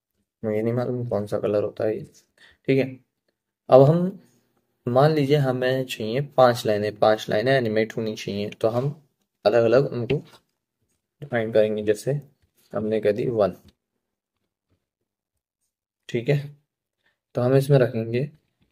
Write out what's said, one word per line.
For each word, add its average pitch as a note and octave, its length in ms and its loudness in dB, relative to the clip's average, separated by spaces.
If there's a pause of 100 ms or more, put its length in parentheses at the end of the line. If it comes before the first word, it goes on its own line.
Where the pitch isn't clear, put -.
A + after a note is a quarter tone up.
(420)
मुझे G#2+ 200 -2
नहीं A2+ 120 -2
मालूम B2 340 -4
कौन G#2 180 -4
सा G#2 140 -4
कलर G#2 240 -2
होता G#2+ 200 -8
है G#2+ 120 -2
ये। - 80 -12 (640)
ठीक C3+ 100 2
है, C3 80 -2 (840)
अब C3 140 8
हम F3 380 2 (680)
मान C3+ 260 4
लीजिए D3 260 2
हमें C3 480 -2
चाहिए A#2 340 -6 (160)
पांच A#2+ 300 4
लाइनें, G#2 320 -2
पांच A2 300 2
लाइनें A2+ 240 0
animate A2 440 -2
होनी A2 200 -6
चाहिए, G2+ 340 -8
तो - 200 -2
हम C3 240 -4 (500)
अलग-अलग A#2 480 4
उनको A#2+ 240 -4 (1040)
डिफाइन A#2 300 -6
करेंगे। G#2+ 320 2
जैसे G#2+ 280 -2 (600)
हमने A2 280 -4
कह G#2 120 0
दी B2+ 180 -2
वन, G2 260 0 (2500)
ठीक A#2 200 -6
है, C#3+ 100 2 (960)
तो B2 80 -2
हम B2+ 140 2
इसमें C#3 220 4
रखेंगे A#2 420 -2 (520)